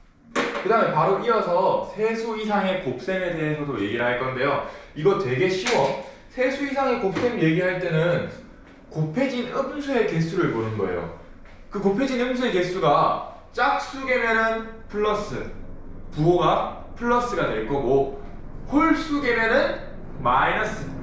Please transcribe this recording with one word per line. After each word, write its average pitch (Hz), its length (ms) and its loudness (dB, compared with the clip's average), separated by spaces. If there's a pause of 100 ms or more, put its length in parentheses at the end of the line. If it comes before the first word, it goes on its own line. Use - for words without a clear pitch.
(340)
그 - 340 -2
다음에 214 240 4
바로 185 320 2
이어서 196 640 2 (100)
세수 226 420 -2
이상의 202 460 0
곱셈에 180 500 -2
대해서도 147 480 -2
얘기를 117 240 -2
할 120 140 0
건데요. 127 480 0 (260)
이거 175 240 2
되게 131 320 0
쉬워. - 560 0 (240)
세수 277 360 0
이상의 269 340 0
곱셈 202 420 0
얘기할 175 380 2
때는 160 500 0 (600)
곱해진 233 640 -2
음수의 269 540 0
개수를 165 440 0
보는 110 260 -2
거예요. 90 400 -4 (520)
그 202 100 -4
곱해진 240 400 2
음수의 247 320 0
개수가 - 840 2 (160)
짝수 269 540 0
개면은 226 600 2 (220)
플러스, 202 600 -2 (600)
부호가 165 720 2 (100)
플러스가 240 520 0
될 110 200 -2
거고 135 540 0 (500)
홀수 285 500 2
개면은 233 580 2 (400)
마이너스, 175 720 0 (140)